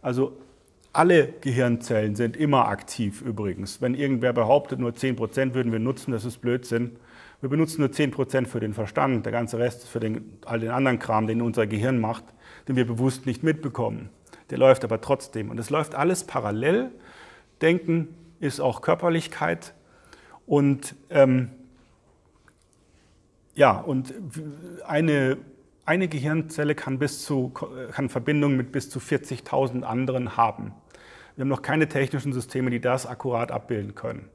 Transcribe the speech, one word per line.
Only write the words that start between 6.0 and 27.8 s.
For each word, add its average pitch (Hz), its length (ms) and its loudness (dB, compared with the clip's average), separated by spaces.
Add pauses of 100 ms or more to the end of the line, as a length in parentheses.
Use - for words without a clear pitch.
das 110 120 -4
ist 120 140 -8
Blödsinn. 120 580 -2 (460)
Wir 135 80 -4
benutzen 156 320 0
nur 139 100 2
zehn 147 180 0
Prozent 135 380 -2
für 117 120 -4
den 107 120 -4
Verstand, 117 540 -2
der 110 60 -4
ganze 117 260 -2
Rest 120 260 -2
ist - 60 -20
für 117 100 -4
den, 110 460 -6
all 113 140 -4
den 113 100 -4
anderen 127 280 2
Kram, 110 280 0
den 110 160 0
unser 113 240 2
Gehirn 113 340 0
macht, 113 240 -4 (440)
den 131 80 0
wir 123 100 4
bewusst 127 400 -2
nicht 127 160 -4
mitbekommen. 123 680 -2 (420)
Der 131 80 -6
läuft 131 260 8
aber 110 160 0
trotzdem. 110 500 -2
Und 110 80 -6
es 117 120 -6
läuft 151 260 0
alles 175 280 2
parallel. 135 680 0 (680)
Denken 165 540 2 (240)
ist 147 220 -4
auch - 200 0
Körperlichkeit. 165 960 0 (720)
Und, 139 480 2 (160)
ähm, 131 400 6 (2000)
ja, 135 160 8
und 131 420 -2 (720)
eine, 147 500 4 (480)
eine 180 220 2
Gehirnzelle 151 680 -2
kann 135 240 -6
bis 143 240 -2
zu, 127 280 -2 (380)